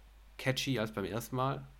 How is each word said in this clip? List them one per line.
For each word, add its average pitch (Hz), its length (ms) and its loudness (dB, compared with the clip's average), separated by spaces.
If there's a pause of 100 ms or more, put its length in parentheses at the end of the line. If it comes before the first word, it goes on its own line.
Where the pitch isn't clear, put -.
(380)
catchy 127 420 2
als 110 140 0
beim 98 120 0
ersten 110 300 -2
Mal. 135 220 2 (220)